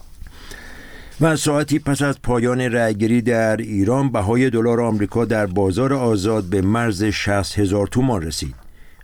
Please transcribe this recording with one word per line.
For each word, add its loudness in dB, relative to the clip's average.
و 4
ساعتی 0
پس -2
از -2
پایان 0
رأیگیری 2
در 2
ایران، 0
بهای 2
دلار 2
آمریکا 0
در 0
بازار 0
آزاد 0
به 0
مرز 0
شصت -2
هزار 2
تومان 0
رسید. -8